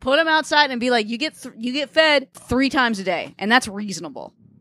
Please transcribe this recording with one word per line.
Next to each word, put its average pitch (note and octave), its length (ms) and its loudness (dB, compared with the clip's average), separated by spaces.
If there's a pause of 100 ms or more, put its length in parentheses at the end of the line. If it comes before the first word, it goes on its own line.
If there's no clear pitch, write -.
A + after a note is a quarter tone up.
Put C4+ 180 0
him D#4+ 100 0
outside D4+ 420 2
and A#3+ 100 -4
be B3 100 0
like, A3 180 2
"You A#3 100 -6
get D4+ 220 -6
th-, B3 180 -16
you B3 140 -6
get C#4+ 180 -4
fed D4+ 440 2
three B3+ 360 0
times A#3 280 2
a F#3+ 60 -6
day." D#3+ 340 -4
And G3+ 140 -2
that's A#3+ 160 4
reasonable. F3+ 680 -12 (260)